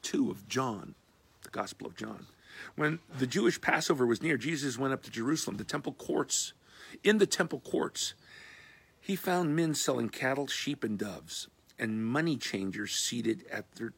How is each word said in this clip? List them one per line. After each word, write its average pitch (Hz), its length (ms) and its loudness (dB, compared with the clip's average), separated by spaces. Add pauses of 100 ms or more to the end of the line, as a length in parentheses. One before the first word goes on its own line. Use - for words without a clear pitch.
two - 300 0
of - 180 -10
John, 120 460 -2 (480)
the - 80 -16
Gospel - 360 -6
of 85 100 -10
John. 110 320 -10 (480)
"When 151 240 2 (180)
the 127 80 2
Jewish - 340 2
Passover 156 460 4
was 117 160 2
near, 151 160 2
Jesus 135 400 -2
went 135 160 2
up 131 80 -6
to - 80 -14
Jerusalem, 117 480 -2
the 107 60 -4
temple - 280 -4
courts. - 640 0 (500)
In 214 140 8
the 185 80 8
temple 165 340 0
courts, - 540 -2 (840)
he - 180 -2
found 175 380 2
men 160 200 4
selling 120 340 2
cattle, 135 380 0
sheep, - 360 -2
and 107 160 0
doves, - 500 -6 (300)
and 110 280 0
money 147 320 2
changers 95 560 -4
seated 113 560 0
at - 220 -8
their 113 260 -8